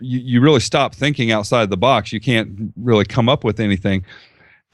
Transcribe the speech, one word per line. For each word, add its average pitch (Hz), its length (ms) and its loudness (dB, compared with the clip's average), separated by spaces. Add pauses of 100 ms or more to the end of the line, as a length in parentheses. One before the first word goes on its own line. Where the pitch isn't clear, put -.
you, 123 180 -6
you 123 220 0
really 139 200 6
stop 139 340 -2
thinking 135 360 -2
outside 110 400 0
the 98 60 -2
box. 113 360 0
You 107 80 -6
can't 110 560 -4
really 110 280 2
come 113 240 0
up 143 160 0
with 110 160 -2
anything. 98 440 -2 (680)